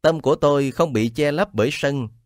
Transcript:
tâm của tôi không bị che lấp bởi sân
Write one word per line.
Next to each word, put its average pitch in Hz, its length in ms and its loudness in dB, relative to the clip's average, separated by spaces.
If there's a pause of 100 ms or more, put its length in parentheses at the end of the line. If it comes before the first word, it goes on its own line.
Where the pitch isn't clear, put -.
tâm 160 180 2
của 139 140 2
tôi 143 360 2
không 156 220 -2
bị 113 160 2
che 147 240 -2
lấp 196 220 -4
bởi 107 180 2
sân 139 360 -4 (180)